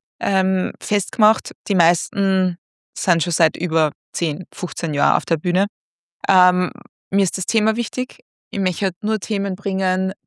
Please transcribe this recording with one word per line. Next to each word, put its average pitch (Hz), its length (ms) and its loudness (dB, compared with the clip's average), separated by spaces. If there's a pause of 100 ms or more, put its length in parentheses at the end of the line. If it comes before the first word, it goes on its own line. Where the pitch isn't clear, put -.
(220)
ähm, 190 580 0
festgemacht. - 720 0 (160)
Die 196 80 0
meisten 185 840 2 (400)
sind 170 260 0
schon 175 100 -4
seit - 240 0
über 160 340 0 (220)
zehn, 156 400 -4
fünfzehn - 400 -6
Jahren 143 240 2
auf - 80 -4
der - 120 0
Bühne. 180 300 0 (600)
Ähm, 180 440 4 (400)
mir 196 120 4
ist - 140 -2
das 185 80 -6
Thema 214 300 0
wichtig. 247 440 -6 (320)
Ich 196 80 -6
möchte 190 260 -2
halt 180 160 -2
nur 214 180 -2
Themen 196 360 -2
bringen, 185 580 -2 (140)